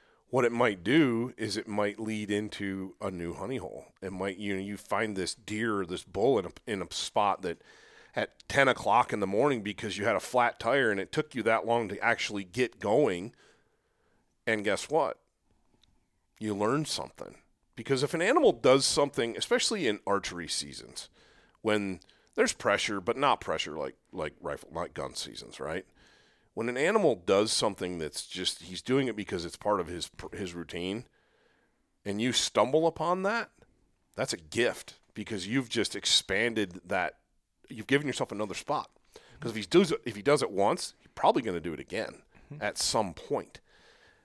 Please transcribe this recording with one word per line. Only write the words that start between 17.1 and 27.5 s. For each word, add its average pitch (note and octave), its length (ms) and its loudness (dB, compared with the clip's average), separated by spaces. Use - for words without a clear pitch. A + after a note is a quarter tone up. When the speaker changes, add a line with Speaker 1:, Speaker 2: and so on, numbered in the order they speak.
Speaker 1:
Because B2+ 260 0
if C#3+ 120 -2
an E3 80 -2
animal A#3+ 320 6
does C3 320 6
something, C3 500 2
especially G3 520 0
in G#2 200 0
archery F#2 400 0
seasons, - 640 -8
when G2+ 380 0
there's B3 180 2
pressure, G2+ 480 0
but A#2 160 -2
not C3+ 240 4
pressure D#2+ 360 -4
like, C#2 180 -6
like D#2 280 -6
rifle, D2 320 -8
not E2+ 200 -6
gun C2+ 200 -8
seasons, - 460 -12
right? D#2+ 260 -6
When A2+ 140 -4
an B2 80 -4
animal E3 400 4
does G2 380 4